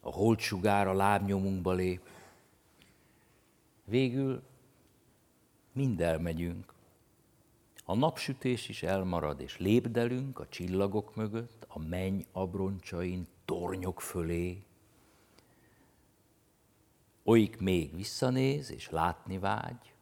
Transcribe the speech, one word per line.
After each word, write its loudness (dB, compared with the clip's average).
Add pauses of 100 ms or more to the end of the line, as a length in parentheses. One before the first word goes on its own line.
a -8
holtsugár 2
a 2
lábnyomunkba 2
lép. -2 (1800)
Végül 0 (1300)
mind 0
elmegyünk. -2 (1120)
A -2
napsütés 0
is -10
elmarad, 0
és -12
lépdelünk 2
a -10
csillagok -2
mögött, -6
a -12
menny -2 (120)
abroncsain, -4 (180)
tornyok -4
fölé. -2 (2500)
Oik 6
még 0
visszanéz, -2
és -12
látni -2
vágy. -6